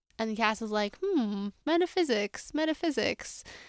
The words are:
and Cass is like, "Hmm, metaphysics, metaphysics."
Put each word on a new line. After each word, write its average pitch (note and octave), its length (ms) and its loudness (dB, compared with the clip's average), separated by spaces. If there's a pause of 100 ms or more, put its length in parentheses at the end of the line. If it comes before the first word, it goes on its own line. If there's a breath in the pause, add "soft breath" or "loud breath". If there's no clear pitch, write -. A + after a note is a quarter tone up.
(180)
and A3 200 -2
Cass A3 240 2
is G#3+ 100 -4
like, G#3 320 0
"Hmm, G#3+ 460 0 (160)
metaphysics, D#4 880 0
metaphysics." D4+ 880 0 (260 loud breath)